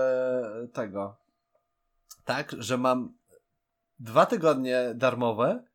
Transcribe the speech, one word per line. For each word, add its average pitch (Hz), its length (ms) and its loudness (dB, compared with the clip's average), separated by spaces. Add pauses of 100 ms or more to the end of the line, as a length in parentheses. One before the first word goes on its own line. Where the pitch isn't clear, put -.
(720)
tego. 101 440 -8 (1080)
Tak, 135 340 -6
że 120 200 -4
mam 127 360 0 (840)
dwa 127 280 4
tygodnie 131 680 2
darmowe 123 720 0 (100)